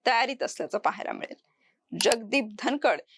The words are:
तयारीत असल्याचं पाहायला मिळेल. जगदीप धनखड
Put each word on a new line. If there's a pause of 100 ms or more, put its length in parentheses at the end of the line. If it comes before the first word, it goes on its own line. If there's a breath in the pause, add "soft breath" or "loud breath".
तयारीत
असल्याचं
पाहायला
मिळेल. (580)
जगदीप (140)
धनखड (180 soft breath)